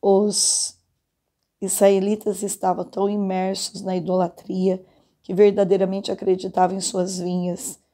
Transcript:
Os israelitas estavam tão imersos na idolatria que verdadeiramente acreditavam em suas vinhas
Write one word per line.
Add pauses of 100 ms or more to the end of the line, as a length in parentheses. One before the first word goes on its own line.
Os (840)
israelitas
estavam
tão
imersos
na
idolatria (380)
que
verdadeiramente
acreditavam
em
suas
vinhas (140)